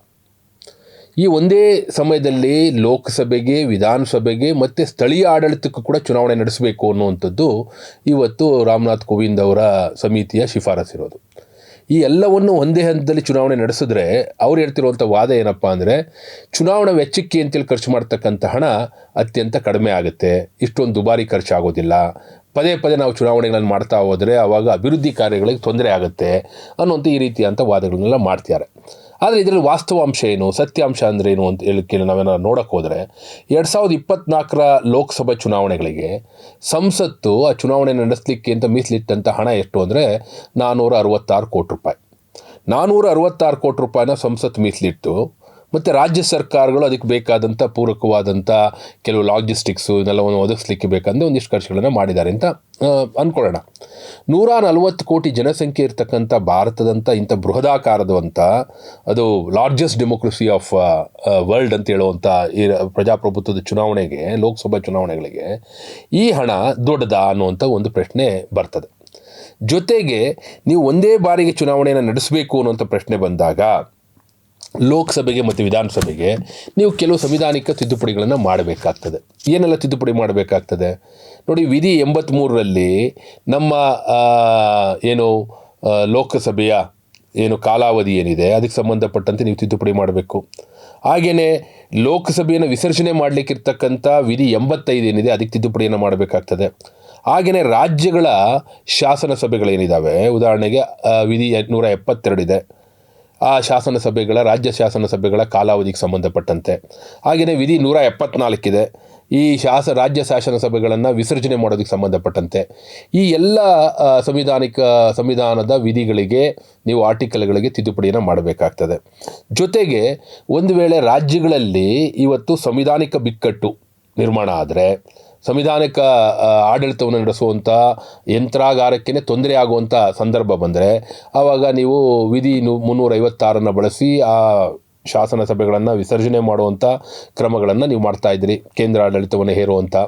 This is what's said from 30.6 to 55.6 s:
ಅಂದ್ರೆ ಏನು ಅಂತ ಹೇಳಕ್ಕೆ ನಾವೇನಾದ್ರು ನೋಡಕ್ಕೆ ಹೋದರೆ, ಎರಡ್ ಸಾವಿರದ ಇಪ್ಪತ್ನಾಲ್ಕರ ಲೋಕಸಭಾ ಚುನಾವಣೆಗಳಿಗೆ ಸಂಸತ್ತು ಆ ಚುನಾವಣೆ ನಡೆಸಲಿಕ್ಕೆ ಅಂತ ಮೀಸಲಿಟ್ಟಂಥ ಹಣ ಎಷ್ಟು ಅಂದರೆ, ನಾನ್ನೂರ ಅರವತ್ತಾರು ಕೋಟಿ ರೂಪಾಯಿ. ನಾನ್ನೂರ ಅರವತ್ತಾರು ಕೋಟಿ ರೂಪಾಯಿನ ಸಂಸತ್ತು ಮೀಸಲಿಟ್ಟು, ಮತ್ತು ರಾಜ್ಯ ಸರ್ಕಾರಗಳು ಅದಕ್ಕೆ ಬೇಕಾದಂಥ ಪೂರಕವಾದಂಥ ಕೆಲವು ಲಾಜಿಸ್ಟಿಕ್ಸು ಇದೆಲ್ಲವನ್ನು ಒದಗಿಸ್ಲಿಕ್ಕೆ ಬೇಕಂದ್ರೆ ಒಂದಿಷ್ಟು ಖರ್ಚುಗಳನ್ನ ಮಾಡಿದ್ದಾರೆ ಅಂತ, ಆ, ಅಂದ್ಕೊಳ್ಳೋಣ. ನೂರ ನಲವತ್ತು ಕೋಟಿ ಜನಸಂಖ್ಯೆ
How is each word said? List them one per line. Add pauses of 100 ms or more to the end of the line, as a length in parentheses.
ಅಂದ್ರೆ
ಏನು
ಅಂತ
ಹೇಳಕ್ಕೆ
ನಾವೇನಾದ್ರು
ನೋಡಕ್ಕೆ
ಹೋದರೆ, (400)
ಎರಡ್
ಸಾವಿರದ
ಇಪ್ಪತ್ನಾಲ್ಕರ (260)
ಲೋಕಸಭಾ
ಚುನಾವಣೆಗಳಿಗೆ (300)
ಸಂಸತ್ತು
ಆ
ಚುನಾವಣೆ
ನಡೆಸಲಿಕ್ಕೆ
ಅಂತ
ಮೀಸಲಿಟ್ಟಂಥ
ಹಣ
ಎಷ್ಟು
ಅಂದರೆ, (300)
ನಾನ್ನೂರ
ಅರವತ್ತಾರು
ಕೋಟಿ
ರೂಪಾಯಿ. (640)
ನಾನ್ನೂರ
ಅರವತ್ತಾರು
ಕೋಟಿ
ರೂಪಾಯಿನ
ಸಂಸತ್ತು
ಮೀಸಲಿಟ್ಟು, (340)
ಮತ್ತು
ರಾಜ್ಯ
ಸರ್ಕಾರಗಳು
ಅದಕ್ಕೆ
ಬೇಕಾದಂಥ
ಪೂರಕವಾದಂಥ (520)
ಕೆಲವು
ಲಾಜಿಸ್ಟಿಕ್ಸು
ಇದೆಲ್ಲವನ್ನು
ಒದಗಿಸ್ಲಿಕ್ಕೆ
ಬೇಕಂದ್ರೆ
ಒಂದಿಷ್ಟು
ಖರ್ಚುಗಳನ್ನ
ಮಾಡಿದ್ದಾರೆ
ಅಂತ,
ಆ, (320)
ಅಂದ್ಕೊಳ್ಳೋಣ. (720)
ನೂರ (140)
ನಲವತ್ತು
ಕೋಟಿ
ಜನಸಂಖ್ಯೆ